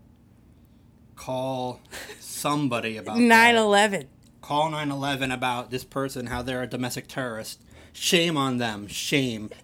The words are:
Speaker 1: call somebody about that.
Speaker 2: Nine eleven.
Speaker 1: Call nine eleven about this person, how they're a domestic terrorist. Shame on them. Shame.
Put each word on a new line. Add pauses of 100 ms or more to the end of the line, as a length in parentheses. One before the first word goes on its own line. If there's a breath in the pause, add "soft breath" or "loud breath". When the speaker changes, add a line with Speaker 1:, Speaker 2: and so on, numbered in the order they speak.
(1160)
Speaker 1:
call (400 loud breath)
somebody
about
that.
Speaker 2:
Nine
eleven. (340)
Speaker 1:
Call
nine
eleven
about
this
person,
how
they're
a
domestic
terrorist. (320 loud breath)
Shame
on
them.
Shame. (140)